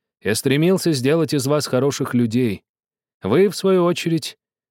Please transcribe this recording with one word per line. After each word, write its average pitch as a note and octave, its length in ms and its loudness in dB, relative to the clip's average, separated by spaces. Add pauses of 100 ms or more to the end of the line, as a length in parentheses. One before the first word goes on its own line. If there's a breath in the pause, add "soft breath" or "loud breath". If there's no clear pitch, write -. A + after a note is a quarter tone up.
(240)
Я G2+ 120 -2
стремился D#3+ 580 0
сделать D3 420 0
из C3 120 -2
вас D3 200 0
хороших C3 480 -2
людей. A#2+ 500 0 (580)
Вы, D3+ 260 2
в F3 80 -4
свою F#3+ 280 2
очередь, E3+ 540 -2 (320)